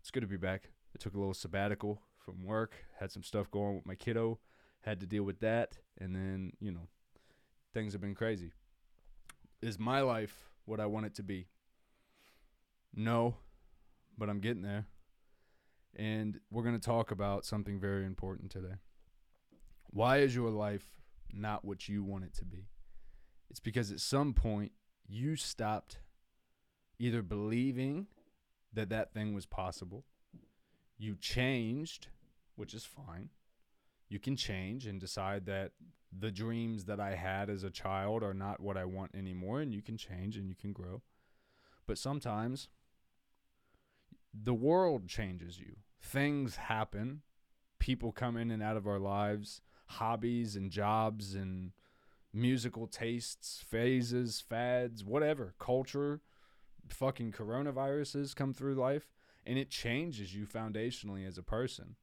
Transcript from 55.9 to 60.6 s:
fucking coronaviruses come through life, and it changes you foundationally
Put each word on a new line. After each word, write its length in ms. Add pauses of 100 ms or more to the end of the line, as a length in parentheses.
fucking 440
coronaviruses 1000
come 180
through 220
life, 340 (360)
and 140
it 120
changes 640
you 120
foundationally 800